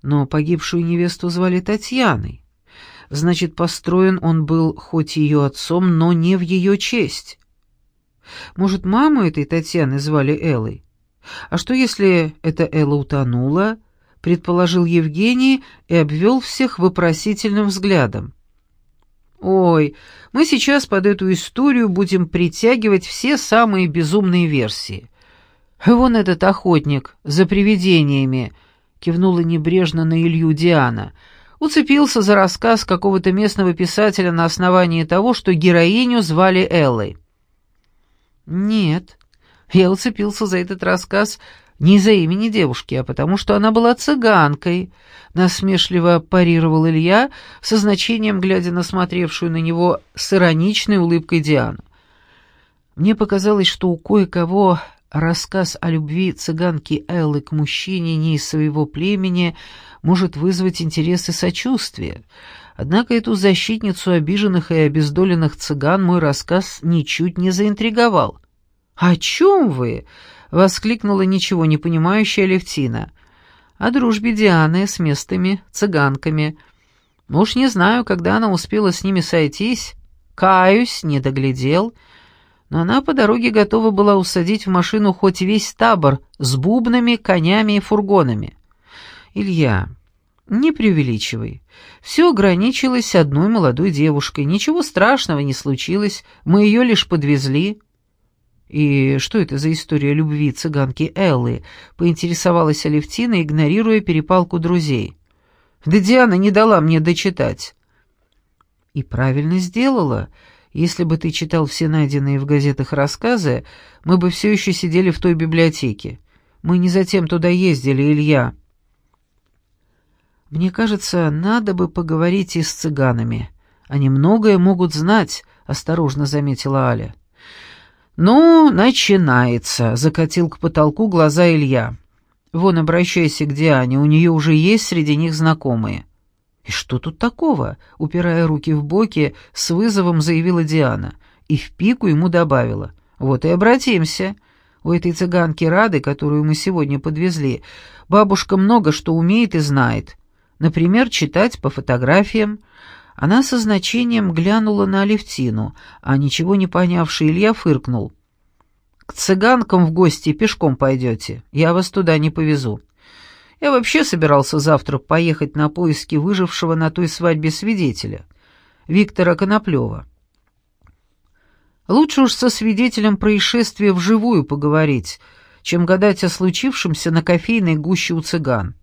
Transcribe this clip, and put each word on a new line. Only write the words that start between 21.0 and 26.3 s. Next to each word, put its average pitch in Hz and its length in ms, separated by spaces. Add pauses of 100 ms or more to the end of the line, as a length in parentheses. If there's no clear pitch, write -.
эту 190 260
историю 240 600
будем 180 360
притягивать 202 800
все 277 320
самые 214 500
безумные 175 600
версии. 113 640 (720)
Вон 240 320
этот 180 260